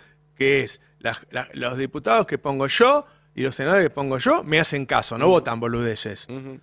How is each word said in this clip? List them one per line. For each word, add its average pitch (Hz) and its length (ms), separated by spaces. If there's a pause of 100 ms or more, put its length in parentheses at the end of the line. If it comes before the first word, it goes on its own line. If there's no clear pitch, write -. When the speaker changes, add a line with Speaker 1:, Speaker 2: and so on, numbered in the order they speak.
(360)
Speaker 1:
que 135 240
es 117 200 (200)
las, 113 180 (140)
la, 127 220
los 127 220
diputados 151 520
que 143 100
pongo 139 300
yo 277 380 (280)
y 127 80
los 127 140
senadores 170 300
que - 40
pongo 135 280
yo 277 260
me 156 160
hacen 143 260
caso, 117 320
no 139 60
Speaker 2:
Ujú. 185 100
Speaker 1:
votan 117 240
boludeces. 117 720
Speaker 2:
Ujú. 135 320